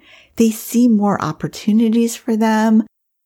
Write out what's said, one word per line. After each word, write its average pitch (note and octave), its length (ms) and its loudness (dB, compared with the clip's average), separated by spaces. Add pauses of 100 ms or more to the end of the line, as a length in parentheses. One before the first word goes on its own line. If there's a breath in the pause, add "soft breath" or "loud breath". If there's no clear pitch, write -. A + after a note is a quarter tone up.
(380 soft breath)
they A3+ 120 2
see A#3 380 -2
more G#3 360 0
opportunities A3+ 920 -2
for - 200 -6
them. A3 480 2 (420)